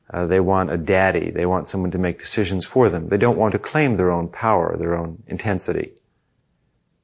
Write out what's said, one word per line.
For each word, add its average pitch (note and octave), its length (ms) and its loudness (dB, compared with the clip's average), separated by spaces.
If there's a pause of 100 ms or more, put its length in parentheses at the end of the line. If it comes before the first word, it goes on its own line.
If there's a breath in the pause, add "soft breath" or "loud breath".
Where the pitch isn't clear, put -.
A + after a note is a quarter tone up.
Uh, F2 180 -4
they F2+ 120 4
want F#2 320 2
a F2 60 -2
daddy. E2+ 560 2
They E2+ 140 -2
want F2+ 220 0
someone F#2 220 -4
to F2+ 80 -4
make F2+ 220 -2
decisions F#2+ 440 -2
for B2 240 4
them. E2 200 -2
They G2+ 80 2
don't A#2 200 4
want G#2 160 2
to G#2+ 60 -2
claim C#3 380 0
their F2+ 160 2
own F2 160 -2
power, E2+ 480 0
their E2+ 200 -2
own E2+ 300 -8
intensity. F2 680 -4 (1080)